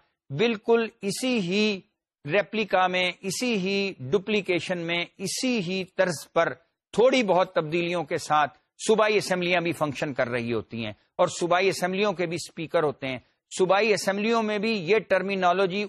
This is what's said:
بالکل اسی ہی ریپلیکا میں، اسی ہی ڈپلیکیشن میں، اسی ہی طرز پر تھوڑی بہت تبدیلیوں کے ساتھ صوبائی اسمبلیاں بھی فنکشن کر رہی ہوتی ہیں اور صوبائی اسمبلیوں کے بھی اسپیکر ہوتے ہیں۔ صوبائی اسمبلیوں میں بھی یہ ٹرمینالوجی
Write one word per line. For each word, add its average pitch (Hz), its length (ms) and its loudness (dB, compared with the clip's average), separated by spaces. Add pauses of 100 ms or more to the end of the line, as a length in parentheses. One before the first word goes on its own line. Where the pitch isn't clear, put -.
(300)
بالکل 220 580 2 (140)
اسی 240 380 -2
ہی 196 400 0 (520)
ریپلیکا 196 540 0
میں، 180 340 0
اسی 233 360 -2
ہی 196 420 -2
ڈپلیکیشن 180 800 -2
میں، 170 260 -4 (140)
اسی 240 400 -2
ہی 185 260 -4 (120)
طرز 185 360 -2
پر 165 200 2 (400)
تھوڑی 254 300 4
بہت 185 320 2
تبدیلیوں 170 500 -2
کے 165 140 -4
ساتھ 147 400 0 (300)
صوبائی 214 280 4
اسمبلیاں 180 440 0
بھی 170 120 -2
فنکشن 147 420 -4
کر 127 140 0
رہی 120 240 -4
ہوتی 113 320 -6
ہیں 107 80 -8 (240)
اور 180 120 4
صوبائی 175 400 0
اسمبلیوں 185 440 -2
کے 180 140 -2
بھی 165 80 -6
اسپیکر 165 480 -4
ہوتے 139 260 -4
ہیں۔ 127 100 -6 (400)
صوبائی 196 340 4
اسمبلیوں 208 500 0
میں 214 160 -2
بھی 220 140 0
یہ 196 260 2
ٹرمینالوجی 190 920 0